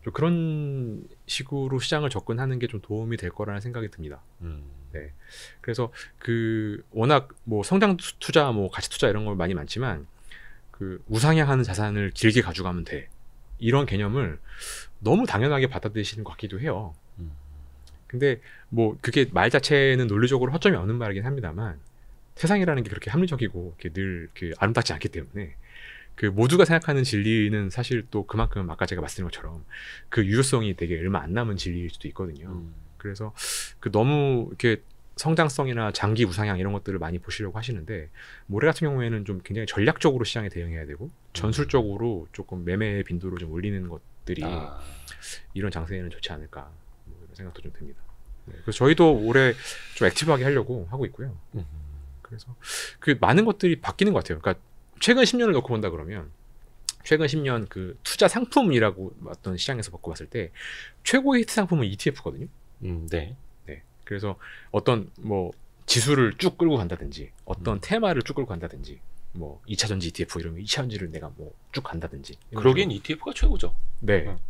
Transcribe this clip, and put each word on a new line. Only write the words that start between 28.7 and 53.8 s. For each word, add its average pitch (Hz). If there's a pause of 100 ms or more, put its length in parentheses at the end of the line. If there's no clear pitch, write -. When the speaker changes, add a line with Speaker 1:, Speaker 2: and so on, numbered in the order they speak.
Speaker 1:
제가 87
말씀드린 78
것처럼 80 (420)
그 107
유효성이 113
되게 85
얼마 90
안 78
남은 110
진리일 87
수도 -
있거든요. 82
Speaker 2:
음. 87 (240)
Speaker 1:
그래서 104 (460)
그 113
너무 131
이렇게 113 (360)
성장성이나 139
장기 110
우상향 98
이런 98
것들을 98
많이 82
보시려고 95
하시는데 104 (400)
올해 101
같은 156
경우에는 117
좀 95
굉장히 107
전략적으로 131
시장에 107
대응해야 82
되고 73
Speaker 2:
음. 165 (220)
Speaker 1:
전술적으로 107
조금 92
매매 101
빈도를 87
좀 85
올리는 92
것들이 -
Speaker 2:
아. 78 (760)
Speaker 1:
이런 95
장세에는 87
좋지 -
않을까 78 (340)
뭐 -
이런 82
생각도 90
좀 80
듭니다. - (440)
네, -
그래서 107
저희도 156
올해 123 (420)
좀 113
액티브하게 147
하려고 131
하고 131
있고요. 104 (180)
Speaker 2:
음. 95 (560)
Speaker 1:
그래서 113 (440)
그 143
많은 202
것들이 185